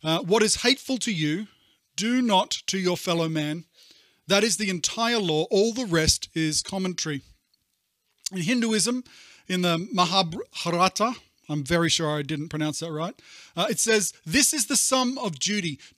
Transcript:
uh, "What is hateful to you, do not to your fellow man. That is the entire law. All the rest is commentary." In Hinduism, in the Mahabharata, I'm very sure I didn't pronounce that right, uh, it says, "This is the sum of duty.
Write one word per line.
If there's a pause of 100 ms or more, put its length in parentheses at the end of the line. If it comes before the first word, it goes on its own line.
uh,
"What
is
hateful
to
you, (460)
do
not (160)
to
your
fellow
man. (640)
That
is
the
entire
law.
All
the
rest
is
commentary." (1120)
In
Hinduism, (420)
in
the
Mahabharata, (340)
I'm
very
sure
I
didn't
pronounce
that
right, (340)
uh,
it
says, (100)
"This
is
the
sum
of
duty. (200)